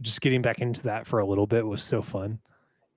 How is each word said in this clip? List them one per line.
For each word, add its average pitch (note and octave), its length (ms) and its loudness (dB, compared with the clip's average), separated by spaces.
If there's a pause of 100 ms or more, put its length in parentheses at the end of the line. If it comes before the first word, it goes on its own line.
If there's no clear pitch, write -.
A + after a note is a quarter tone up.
just A2+ 220 -6
getting C3 200 4
back A#2+ 180 2
into A#2+ 240 -2
that A2+ 220 -4
for A#2 140 0
a G2+ 60 2
little G2+ 200 4
bit A2+ 200 2
was G#2 160 -4
so A#2 200 -2
fun. G2+ 360 -6 (580)